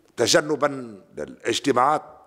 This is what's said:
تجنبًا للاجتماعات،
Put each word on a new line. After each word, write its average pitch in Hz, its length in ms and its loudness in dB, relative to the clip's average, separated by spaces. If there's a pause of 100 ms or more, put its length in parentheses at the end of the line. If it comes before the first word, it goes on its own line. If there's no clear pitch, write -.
(180)
تجنبًا 135 840 0 (160)
للاجتماعات، 123 840 0 (240)